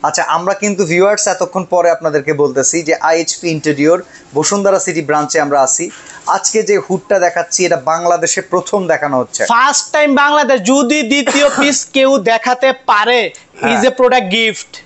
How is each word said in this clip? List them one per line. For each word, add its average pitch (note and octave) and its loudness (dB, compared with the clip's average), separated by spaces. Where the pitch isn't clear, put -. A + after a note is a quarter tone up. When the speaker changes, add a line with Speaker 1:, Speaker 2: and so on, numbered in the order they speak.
Speaker 1:
আচ্ছা, D#3 -2
আমরা F3+ -2
কিন্তু G3+ -2
ভিউয়ার্স F#3+ 2
এতক্ষণ F3+ -4
পরে E3+ 2
আপনাদেরকে D#3 -2
বলতেছি C#3+ 0
যে D#3 0
আইএইচপি E3 -2
ইন্টেরিয়র D#3 0
বসুন্ধরা G3 0
সিটি E3 -4
ব্রাঞ্চে D3 0
আমরা C#3+ 0
আছি। C3+ -2
আজকে G3 -2
যে F#3+ 2
হুডটা F#3+ -2
দেখাচ্ছি, F3 0
এটা E3+ 2
বাংলাদেশে E3 0
প্রথম F3+ -2
দেখানো D3 0
হচ্ছে। B2 -2
Speaker 2:
ফার্স্ট C4 0
টাইম D4+ 2
বাংলাদেশ, C#4+ 2
যদি C4+ 2
দ্বিতীয় C#4 2
Speaker 1:
<coughs> - -4
Speaker 2:
পিস C#4+ 0
কেউ C4+ 2
দেখাতে B3 0
পারে, A3 0
Speaker 1:
হ্যাঁ। - 0
Speaker 2:
is B3+ 2
a - -10
product B3 2
gift। A3 -2